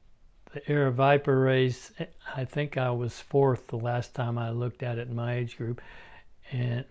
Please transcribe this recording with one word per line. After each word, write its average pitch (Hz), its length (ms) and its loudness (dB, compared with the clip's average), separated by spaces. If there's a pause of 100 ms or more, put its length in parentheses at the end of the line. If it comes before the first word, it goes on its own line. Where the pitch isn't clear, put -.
(520)
the - 180 -6
Air 143 200 4
Viper 135 500 4
race, 131 520 2 (440)
I 131 80 -4
think 147 320 -4
I 127 140 0
was 120 300 -4
fourth 135 480 2
the 120 100 -6
last 120 360 -4
time 120 240 -2
I 113 120 -4
looked 120 320 -4
at 120 160 -4
it 120 100 -8
in 120 80 -6
my 117 180 -2
age 120 220 -4
group. 120 240 -6 (680)
And, 123 400 -2